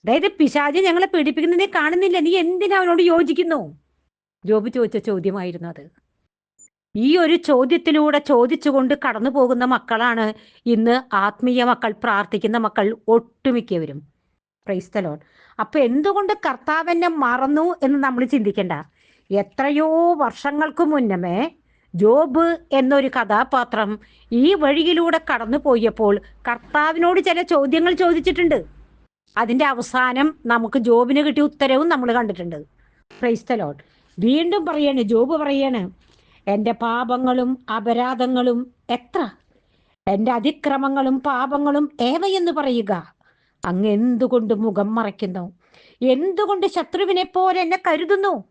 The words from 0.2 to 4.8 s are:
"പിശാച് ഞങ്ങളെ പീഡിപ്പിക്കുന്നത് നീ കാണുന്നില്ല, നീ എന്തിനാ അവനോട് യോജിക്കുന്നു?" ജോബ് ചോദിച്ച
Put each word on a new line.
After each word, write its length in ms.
"പിശാച് 460
ഞങ്ങളെ 300
പീഡിപ്പിക്കുന്നത് 520
നീ 60
കാണുന്നില്ല, 540
നീ 160
എന്തിനാ 420
അവനോട് 260
യോജിക്കുന്നു?" 560
ജോബ് 240
ചോദിച്ച 280